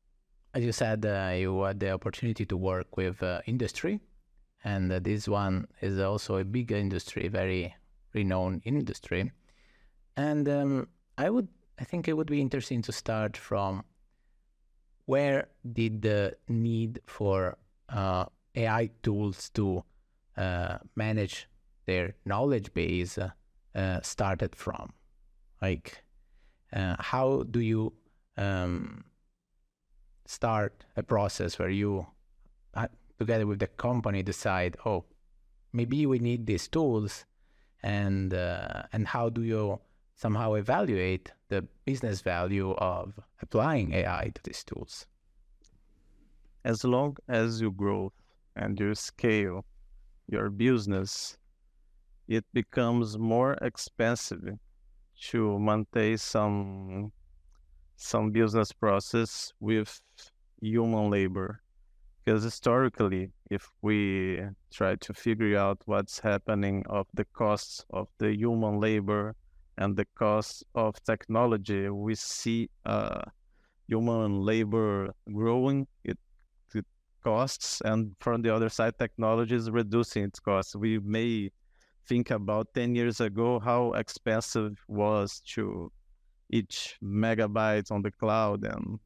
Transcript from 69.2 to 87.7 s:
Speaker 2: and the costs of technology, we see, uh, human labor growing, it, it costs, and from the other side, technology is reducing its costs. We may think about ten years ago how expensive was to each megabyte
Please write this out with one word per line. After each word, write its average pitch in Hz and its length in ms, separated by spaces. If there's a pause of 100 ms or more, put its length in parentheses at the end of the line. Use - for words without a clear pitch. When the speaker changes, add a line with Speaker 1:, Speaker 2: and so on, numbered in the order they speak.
Speaker 2:
and 101 180
the 98 100 (100)
costs 107 500 (100)
of 110 300
technology, 107 840
we 101 280
see, - 540 (160)
uh, 107 360 (680)
human 110 560
labor 104 720 (180)
growing, 127 560 (160)
it, - 160 (560)
it 104 100 (380)
costs, 123 580
and 110 380
from 120 220
the 113 120
other 113 140
side, 113 320
technology 113 560
is 113 160
reducing 113 540
its - 160
costs. 98 340
We 110 240
may 107 520 (560)
think 120 240
about 107 420
ten 120 220
years 117 240
ago 117 400
how 120 340
expensive 110 960
was 104 540
to 101 500 (580)
each - 540
megabyte 107 880